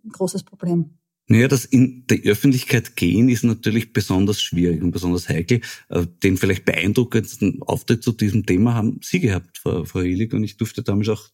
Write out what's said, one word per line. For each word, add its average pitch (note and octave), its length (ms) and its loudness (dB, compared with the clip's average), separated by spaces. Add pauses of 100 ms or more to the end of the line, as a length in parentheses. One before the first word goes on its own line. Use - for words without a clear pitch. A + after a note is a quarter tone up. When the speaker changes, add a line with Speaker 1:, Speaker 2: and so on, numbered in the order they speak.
(120)
Speaker 1:
großes F#3+ 300 -4
Problem. E3+ 560 -4 (300)
Speaker 2:
Naja, A#2 200 4
das D#3 180 0
in - 440 2
die - 180 0
Öffentlichkeit B2+ 680 0
gehen G#2 340 2
ist A#2+ 140 0
natürlich A2+ 500 0
besonders G2+ 480 0
schwierig F2 400 0
und F2+ 80 0
besonders F2+ 400 -4
heikel. E2+ 320 0 (280)
Äh, F2 180 -2 (160)
den F#2+ 140 4
vielleicht F#2+ 280 0
beeindruckendsten G2+ 960 0
Auftritt - 400 -2
zu A#2 100 -2
diesem G#2 360 -2
Thema G#2+ 260 2
haben A2+ 300 -2
Sie - 160 -2
gehabt, G2+ 400 -2
Frau, - 260 -4
Frau - 140 -6
Hillig, F#2 340 -2
und G#2+ 100 -2
ich G#2 140 -8
durfte A2 240 -4
damals G2+ 280 0
auch - 240 -4